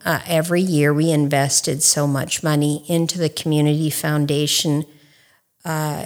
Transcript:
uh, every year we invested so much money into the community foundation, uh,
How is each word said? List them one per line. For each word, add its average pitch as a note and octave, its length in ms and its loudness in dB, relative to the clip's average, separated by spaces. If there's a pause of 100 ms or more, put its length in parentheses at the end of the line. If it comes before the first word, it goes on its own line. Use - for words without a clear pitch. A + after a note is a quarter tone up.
uh, E3 220 0
every F3 340 0
year D3+ 320 2
we D#3 180 2
invested C#3 720 0
so D3 240 2
much C#3 360 -4
money D3 460 0
into E3 280 0
the D#3+ 140 0
community D3+ 580 0
foundation, D3+ 960 0 (800)
uh, D#3 420 -4